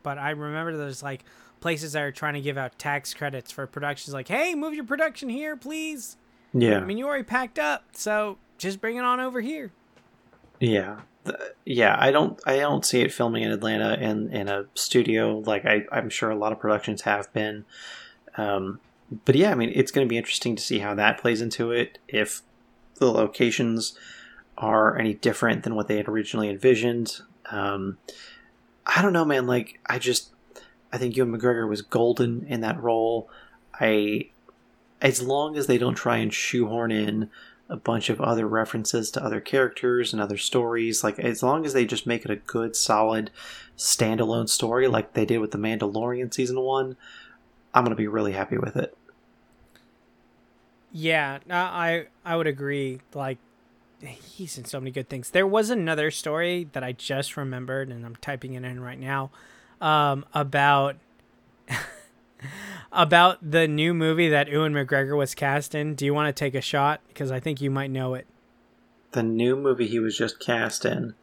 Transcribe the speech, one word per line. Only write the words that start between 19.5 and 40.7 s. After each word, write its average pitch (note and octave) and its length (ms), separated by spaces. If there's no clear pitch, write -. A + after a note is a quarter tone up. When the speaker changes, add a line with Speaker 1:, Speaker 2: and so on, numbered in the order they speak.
Speaker 2:
I D#3+ 40
mean, A#2 180
it's C3 180
gonna C#3 140
be A#2 120
interesting A2+ 400
to - 40
see A#2 180
how G2+ 160
that G#2+ 220
plays A#2 240
into A#2 300
it, A#2+ 260
if - 320
the C3 160
locations A2+ 840
are A2 420
any A2 160
different A2+ 480
than A2+ 120
what G#2 120
they G#2+ 100
had G2+ 100
originally G#2+ 420
envisioned. A#2 720
Um, G2 480
I - 160
don't G3 120
know, E3 120
man. C3+ 220
Like, B2 400
I A2+ 100
just, - 340
I B2 60
think A#2+ 180
Ewan A#2+ 200
McGregor A#2 320
was G#2+ 140
golden A#2+ 640
in A#2 140
that A2+ 200
role. A2+ 480
I, G#2+ 500
as C3 200
long C#3+ 360
as C3+ 100
they B2+ 100
don't A#2+ 180
try A#2 220
and A2 160
shoehorn A#2 580
in G#2+ 380
a - 100
bunch A2+ 320
of - 120
other A2+ 260
references A2 640
to - 140
other G#2+ 180
characters B2 720
and G#2+ 80
other G2+ 160
stories, A#2 640